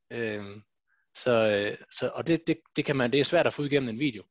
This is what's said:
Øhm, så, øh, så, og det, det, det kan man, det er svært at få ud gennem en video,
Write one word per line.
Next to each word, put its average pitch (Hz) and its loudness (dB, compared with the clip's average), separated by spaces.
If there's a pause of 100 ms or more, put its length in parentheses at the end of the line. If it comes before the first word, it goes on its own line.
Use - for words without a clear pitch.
(120)
Øhm, 107 -6 (520)
så, - -2
øh, 107 2
så, - -4
og 120 -8
det, 165 2
det, 160 0 (180)
det 147 -2
kan 139 0
man, 120 2
det 143 4
er 135 4
svært 160 4
at 113 0
få 147 -6
ud 143 -2
gennem 135 2
en 110 -6
video, 123 -4